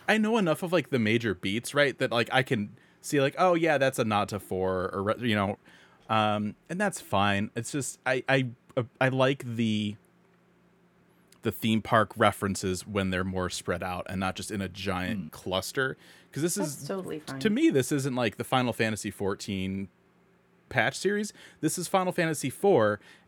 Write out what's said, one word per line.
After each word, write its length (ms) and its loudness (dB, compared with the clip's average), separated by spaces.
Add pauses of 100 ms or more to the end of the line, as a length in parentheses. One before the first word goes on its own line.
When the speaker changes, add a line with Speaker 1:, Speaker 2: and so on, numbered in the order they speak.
Speaker 1:
I 100 4
know 200 2
enough 260 2
of, 80 -4
like, 180 2
the 80 2
major 360 2
beats, 400 -4
right? 240 2
That, 120 0
like, 220 2
I 100 4
can 280 0 (320)
see, 180 0
like, 180 0
"Oh 160 4
yeah, 240 2
that's 220 2
a 40 4
nod 260 2
to 100 -6
four," 520 -2
or, 120 -2
re-, 240 0
you 80 4
know, 220 0 (500)
um, 480 0 (120)
and 120 -6
that's 200 -2
fine. 540 0
It's 160 -8
just, 360 -6
I, 220 0
I, 180 4 (300)
uh, 60 0 (180)
I 100 4
like 340 0
the, 500 -2 (1500)
the 100 -2
theme 300 0
park 340 2
references 720 2
when 240 -2
they're 140 0
more 260 -2
spread 340 -4
out 240 -6
and 100 -6
not 160 -2
just 160 -10
in 100 -4
a 80 -4
giant 580 -4
Speaker 2:
Mm. 40 -14
Speaker 1:
cluster. 640 -4 (360)
'Cause 100 -4
this 140 -2
Speaker 3:
That's 260 -4
Speaker 1:
is, 60 -12
Speaker 3:
totally 320 -8
fine. 200 -12
Speaker 1:
to 100 2
me, 200 4
this 220 2
isn't, 240 -2
like, 220 0
the 60 -4
Final 280 2
Fantasy 380 -2
fourteen 800 -4 (800)
patch 300 0
series. 340 -2 (280)
This 180 -2
is 80 -4
Final 260 0
Fantasy 380 -2
four, 480 4 (300)